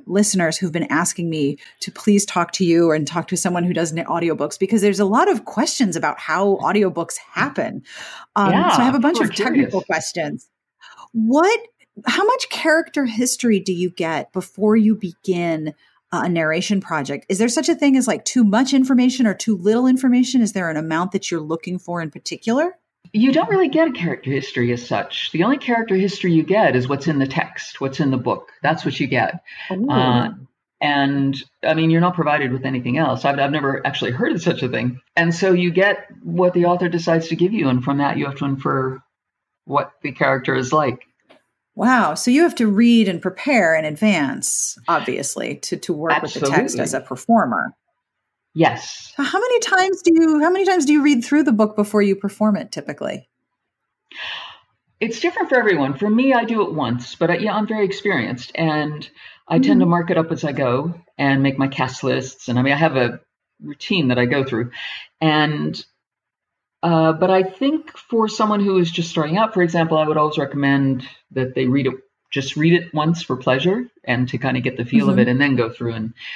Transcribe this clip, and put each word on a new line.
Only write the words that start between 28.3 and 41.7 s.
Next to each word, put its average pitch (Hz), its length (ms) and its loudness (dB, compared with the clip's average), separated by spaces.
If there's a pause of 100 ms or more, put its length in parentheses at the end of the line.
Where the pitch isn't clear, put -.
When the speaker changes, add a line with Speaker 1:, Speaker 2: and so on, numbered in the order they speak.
Speaker 2:
That's 156 220 0
what 127 160 -4
you 143 80 -2
get. 127 340 -2 (300)
Speaker 1:
Ooh. 208 180 -2
Speaker 2:
Uh, 127 440 2 (480)
and, 139 600 0 (220)
I 156 120 2
mean, 160 160 4
you're 165 100 4
not 175 140 2
provided 147 360 0
with 131 140 -4
anything 127 320 -2
else. 135 260 0
I've, 139 160 0
I've 139 120 0
never 139 360 -2
actually 120 240 -4
heard 233 220 -2
of 175 80 -4
such - 220 -2
a 127 40 0
thing. 123 320 -4 (160)
And 170 180 2
so 185 200 2
you 180 180 2
get 196 380 0 (140)
what 175 300 2
the 175 120 2
author 175 240 2
decides 165 400 0
to 165 80 -4
give 185 160 2
you. 170 160 0
And 127 120 2
from 139 180 -2
that, 143 180 -2
you 143 80 -2
have 139 140 -6
to 147 60 -4
infer 135 560 -4 (600)
what - 380 -4
the 147 100 -8
character 135 440 0
is 131 180 -2
like. 143 340 0 (680)